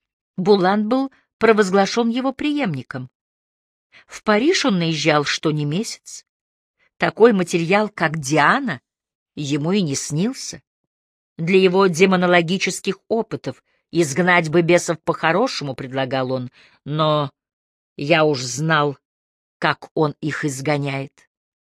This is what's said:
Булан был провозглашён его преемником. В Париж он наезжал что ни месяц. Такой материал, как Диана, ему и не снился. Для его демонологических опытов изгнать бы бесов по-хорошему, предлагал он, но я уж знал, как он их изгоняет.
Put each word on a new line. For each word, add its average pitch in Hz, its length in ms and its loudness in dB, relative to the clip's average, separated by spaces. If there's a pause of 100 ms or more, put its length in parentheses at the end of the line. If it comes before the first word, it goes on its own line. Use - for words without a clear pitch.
(380)
Булан 202 500 2
был 262 240 0 (280)
провозглашён 208 680 2
его 254 220 -2
преемником. 190 800 -6 (1000)
В - 160 -20
Париж 254 400 2
он 208 160 2
наезжал 151 460 2
что - 260 -2
ни 151 140 -2
месяц. - 600 -8 (680)
Такой 214 380 4
материал, 185 560 0
как 160 280 -2
Диана, 156 600 0 (580)
ему 147 340 -4
и 208 100 0
не 143 140 -2
снился. 170 680 -6 (760)
Для 180 240 2
его 185 260 4
демонологических 180 1200 0
опытов 214 560 -6 (280)
изгнать 170 580 2
бы 170 140 4
бесов 170 380 2
по-хорошему, 160 720 -2
предлагал 131 560 -4
он, 127 200 -6 (320)
но 151 480 -2 (640)
я 156 300 2
уж 143 160 0
знал, 147 560 -2 (600)
как - 340 -4
он 151 260 0
их 151 240 -6
изгоняет. 139 880 -6 (360)